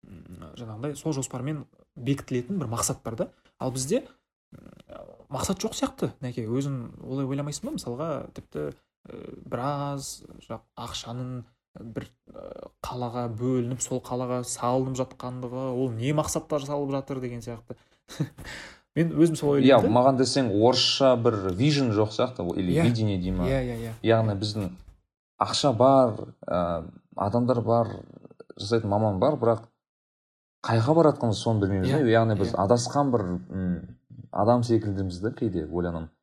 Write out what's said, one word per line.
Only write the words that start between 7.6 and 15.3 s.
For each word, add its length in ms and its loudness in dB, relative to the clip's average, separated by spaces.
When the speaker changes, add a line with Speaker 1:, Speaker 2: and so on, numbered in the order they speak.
Speaker 1:
ба? 60 -6
Мысалға, 640 -8
тіпті, 420 -10
ә, 400 -16
біраз 760 -6
жақ-, 180 -12
ақшаның 680 -10
бір, 300 -10
ә, 340 -16
қалаға 480 -6
бөлініп, 480 -2
сол 220 -4
қалаға 420 -4
салынып 560 -2
жатқандығы, 720 -6